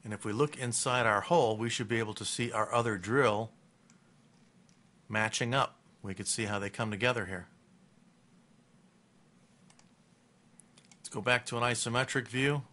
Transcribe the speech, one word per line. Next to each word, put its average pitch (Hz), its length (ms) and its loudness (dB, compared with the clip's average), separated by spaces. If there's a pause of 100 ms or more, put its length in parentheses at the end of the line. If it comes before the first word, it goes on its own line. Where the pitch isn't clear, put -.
And 107 100 -10
if 104 100 -8
we 107 120 -2
look 147 240 0
inside 123 480 0
our 104 160 4
hole, 123 340 4
we 117 140 -2
should 117 180 -4
be 117 100 2
able 107 140 -2
to 101 140 -8
see - 260 -2
our 110 220 0
other 117 240 2
drill 110 540 2 (1600)
matching 110 460 0
up. 135 220 2 (260)
We 98 100 -8
could 98 160 -8
see - 160 -2
how 104 140 -2
they 101 100 -4
come 110 220 -4
together 113 340 0
here. 90 220 -8 (3500)
Let's - 100 -18
go 110 140 -8
back 120 240 2
to 117 100 -6
an 120 60 0
isometric 120 680 0
view. 139 440 0